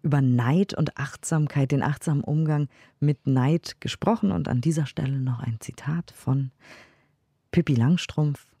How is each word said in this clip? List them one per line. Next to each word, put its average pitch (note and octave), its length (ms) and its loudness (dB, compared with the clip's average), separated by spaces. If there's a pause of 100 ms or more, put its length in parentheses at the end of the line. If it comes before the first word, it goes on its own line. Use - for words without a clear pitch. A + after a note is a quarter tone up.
über C#3+ 200 2
Neid C3 520 2
und - 240 -2
Achtsamkeit, C#3+ 760 -2
den C#3 100 2
achtsamen C#3+ 400 -2
Umgang D3+ 460 0 (320)
mit C#3+ 260 0
Neid C3+ 540 0
gesprochen. - 500 0
Und E3+ 160 -2
an B2 140 0
dieser D#3 240 0
Stelle C3+ 340 -4
noch B2+ 200 -2
ein A#2+ 200 -6
Zitat - 560 -8
von C3+ 360 -2 (1000)
Pippi D3+ 240 2
Langstrumpf. D3 680 0 (160)